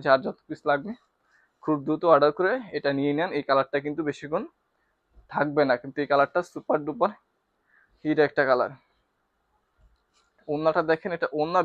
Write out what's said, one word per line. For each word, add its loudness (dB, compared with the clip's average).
যার 6
যত -8
পিস -12
লাগবে -2
খুব 0
দ্রুত -2
অর্ডার 6
করে 0
এটা -4
নিয়ে 0
নেন। -4
এই -2
কালারটা 0
কিন্তু -6
বেশিক্ষণ -6
থাকবে 0
না, 2
কিন্তু -14
এই -6
কালারটা 4
সুপার -2
ডুপার -2
হিট 0
একটা 0
কালার। 2
ওড়নাটা 0
দেখেন, -2
এটা -4
ওড়না 0